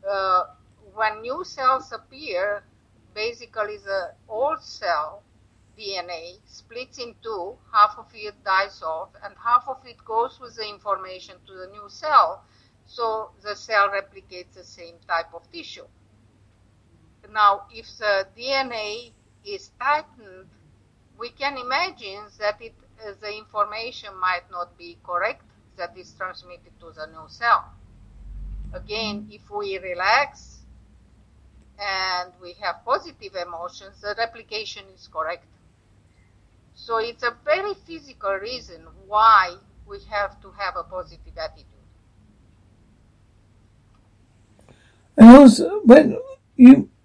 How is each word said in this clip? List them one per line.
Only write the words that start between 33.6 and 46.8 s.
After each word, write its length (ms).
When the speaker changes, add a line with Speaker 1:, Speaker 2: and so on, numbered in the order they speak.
Speaker 1:
the 160
replication 680
is 180
correct. 340
So 220
it's 260
a 200
very 300
physical 600
reason 480
why 480
we 100
have 300
to 100
have 240
a 80
positive 520
attitude. 300
Speaker 2:
And 120
also, 540
when 360
you 340